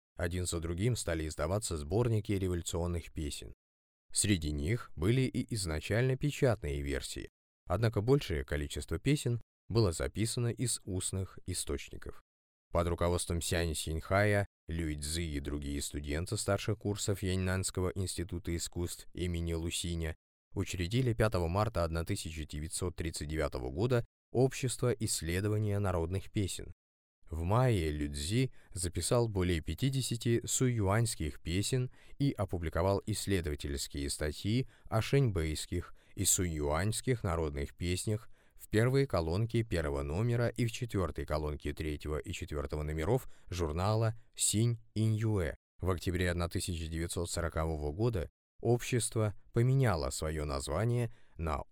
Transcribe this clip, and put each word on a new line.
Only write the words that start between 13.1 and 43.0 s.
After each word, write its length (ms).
Сянь 340
Синьхая, 720
Люй 280
Цзи 400
и 40
другие 400
студенты 560
старших 400
курсов 460
Яньнанского 720
института 600
искусств 600
имени 400
Лусиня 600
учредили 600
пятого 340
марта 360
одна 200
тысяча 400
девятьсот 520
тридцать 320
девятого 420
года 340
Общество 600
исследования 840
народных 520
песен. 400
В 120
мае 500
Лю 200
Цзи 400
записал 520
более 360
пятидесяти 800
суюаньских 960
песен 500
и 140
опубликовал 720
исследовательские 1040
статьи 580
о 100
шэньбэйских 920
и 120
суюаньских 960
народных 520
песнях 540
в 140
первой 380
колонке 580
первого 380
номера 460
и 160
в 80
четвёртой 540
колонке 480
третьего 420
и 160
четвёртого 500
номеров 460